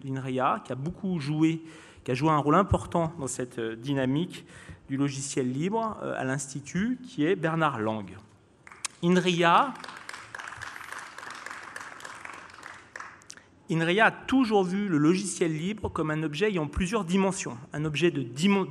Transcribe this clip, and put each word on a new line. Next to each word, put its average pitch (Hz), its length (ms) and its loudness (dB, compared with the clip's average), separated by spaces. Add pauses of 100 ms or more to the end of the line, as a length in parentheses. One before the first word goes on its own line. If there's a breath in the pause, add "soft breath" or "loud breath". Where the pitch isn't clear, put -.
inria, 131 600 -2
qui 127 80 -8
a - 20 -4
beaucoup 175 460 -4
joué, 156 400 2 (420 loud breath)
qui 120 80 -4
a 127 40 2
joué 151 160 2
un 151 60 4
rôle 147 180 4
important 170 600 2
dans 139 100 -6
cette, 127 320 -6
euh, 113 180 -4
dynamique 139 680 0 (460 loud breath)
du 139 80 -4
logiciel 139 520 -2
libre, 202 540 -2
euh, 135 160 -4
à 127 60 -2
l'Institut, 160 760 -4
qui - 220 -4
est 180 140 2
Bernard 160 420 0
Lang. 107 300 -2 (960)
inria, 180 680 4 (4000 loud breath)
inria 175 380 6
a - 40 8
toujours 214 540 4
vu 196 240 0
le 156 80 4
logiciel 170 600 4
libre 190 300 -4
comme 156 240 -2
un 156 120 -2
objet 160 260 0
ayant 160 180 0
plusieurs 190 380 0
dimensions. 180 520 0 (140)
Un 151 140 -4
objet 156 260 2
de 143 100 -2
dim-, 160 500 2